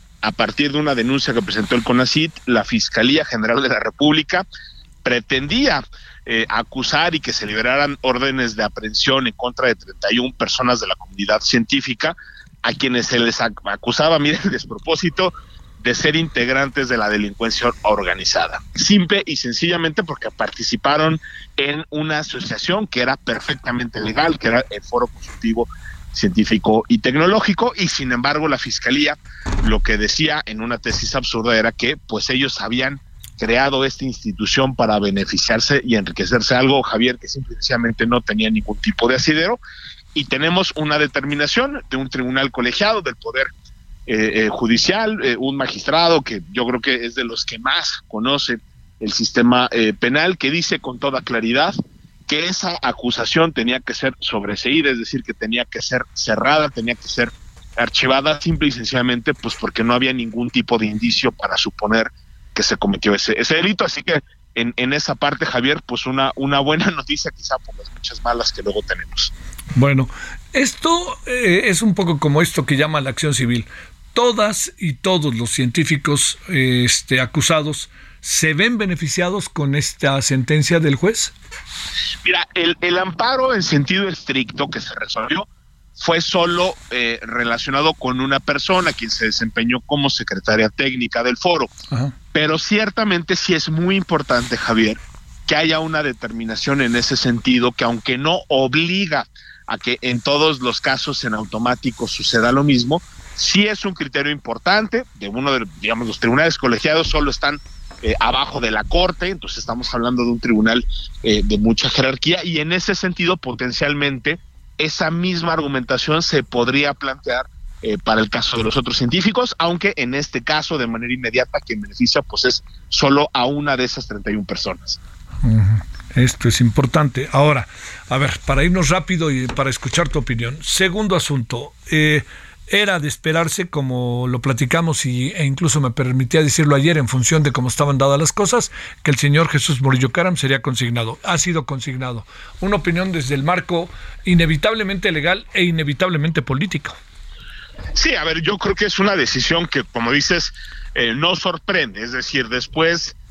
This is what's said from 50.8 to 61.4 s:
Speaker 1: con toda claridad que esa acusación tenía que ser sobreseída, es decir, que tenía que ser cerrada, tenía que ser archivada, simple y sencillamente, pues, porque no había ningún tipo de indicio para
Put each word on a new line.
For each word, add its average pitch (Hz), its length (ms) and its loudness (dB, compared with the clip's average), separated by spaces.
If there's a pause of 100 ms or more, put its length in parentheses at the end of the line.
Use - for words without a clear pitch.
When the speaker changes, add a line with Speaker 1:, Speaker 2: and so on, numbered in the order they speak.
Speaker 1:
con 127 180 -10
toda 131 240 -2
claridad 127 520 0 (540)
que 156 180 -2
esa 185 360 -4
acusación 127 720 0
tenía 123 280 0
que 123 140 -6
ser 135 260 -2
sobreseída, 120 720 0
es 123 80 0
decir, 117 240 -4
que 110 120 -8
tenía 117 300 -4
que - 180 -10
ser 127 220 -2 (100)
cerrada, 139 540 2
tenía 120 260 -4
que - 140 -18
ser 120 240 -2 (440)
archivada, 135 640 2
simple 156 280 2
y 131 40 0
sencillamente, 123 600 0
pues, - 220 -6
porque 113 260 -4
no 117 120 4
había 131 180 2
ningún 120 380 -4
tipo 120 280 0
de 107 80 0
indicio 113 460 0
para - 240 -4